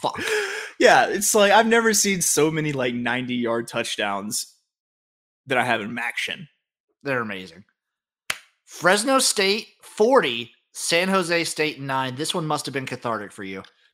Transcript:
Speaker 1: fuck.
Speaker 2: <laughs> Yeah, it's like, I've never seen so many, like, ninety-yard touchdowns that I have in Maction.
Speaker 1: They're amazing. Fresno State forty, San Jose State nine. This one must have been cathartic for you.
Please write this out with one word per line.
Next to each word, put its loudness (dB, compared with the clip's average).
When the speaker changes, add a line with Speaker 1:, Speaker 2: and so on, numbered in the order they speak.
Speaker 1:
fuck. -4
Speaker 2:
<laughs> -2
Yeah, 6
it's -2
like, 6
I've 6
never 2
seen 0
so 2
many, -2
like, -2
ninety-yard -2
touchdowns -4
that -2
I 2
have 0
in -8
Maction. -8
Speaker 1:
They're -2
amazing. -12
Fresno 2
State 0
forty, 2
San 0
Jose 0
State -4
nine. -4
This -4
one -4
must -4
have -6
been -4
cathartic -6
for -14
you. -10